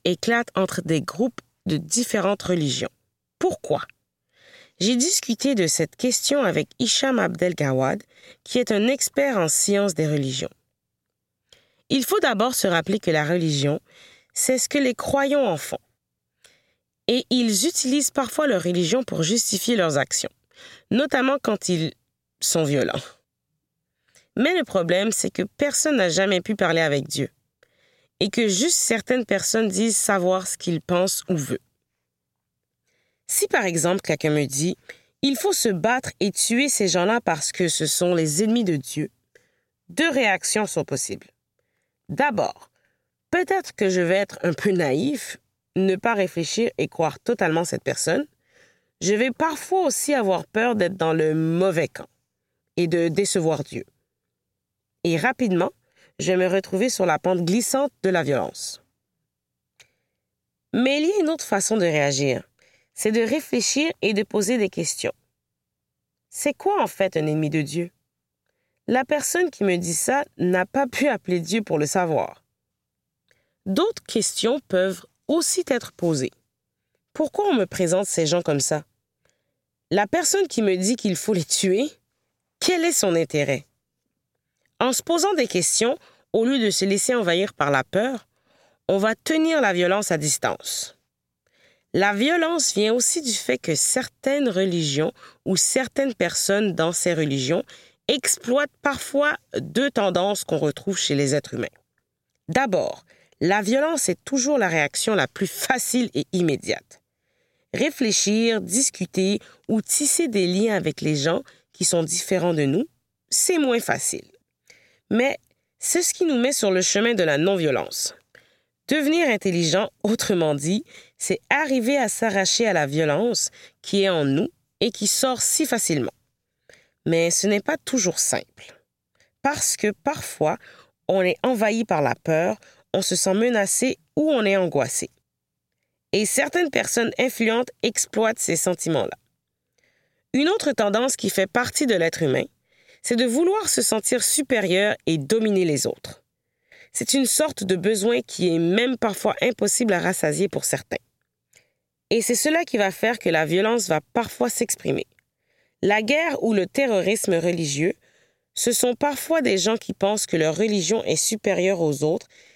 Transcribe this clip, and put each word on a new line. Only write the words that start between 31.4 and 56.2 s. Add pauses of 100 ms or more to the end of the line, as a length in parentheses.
Si
par
exemple
quelqu'un
me
dit, « (460)
Il
faut
se
battre (100)
et
tuer
ces
gens-là
parce
que
ce
sont
les
ennemis
de
Dieu », (800)
deux
réactions
sont
possibles. (840)
D'abord, (640)
peut-être
que
je
vais
être
un
peu
naïf, (380)
ne
pas
réfléchir
et
croire
totalement
cette
personne. (720)
Je
vais
parfois
aussi
avoir
peur
d'être
dans
le
mauvais
camp (680)
et
de
décevoir
Dieu. (1200)
Et
rapidement, (480)
je